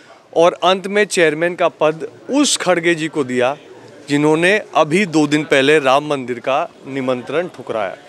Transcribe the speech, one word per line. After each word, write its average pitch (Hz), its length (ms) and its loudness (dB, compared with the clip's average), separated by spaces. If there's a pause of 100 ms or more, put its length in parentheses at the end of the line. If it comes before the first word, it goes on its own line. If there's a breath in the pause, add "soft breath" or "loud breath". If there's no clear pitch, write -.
(380 soft breath)
और 170 260 4
अंत 190 240 0
में 208 180 0
चेयरमैन 170 500 0
का 170 120 0
पद 160 400 -2 (220)
उस 277 280 0
खड़गे 170 380 0
जी 156 120 -6
को 151 160 -4
दिया 127 320 0 (540)
जिन्होंने 156 480 2 (180)
अभी 160 320 2
दो 151 200 2
दिन 151 160 0
पहले 143 360 4
राम 139 280 2
मंदिर 127 320 -6
का 143 280 -4 (200)
निमंत्रण 131 600 -4
ठुकराया। 110 480 -8 (140)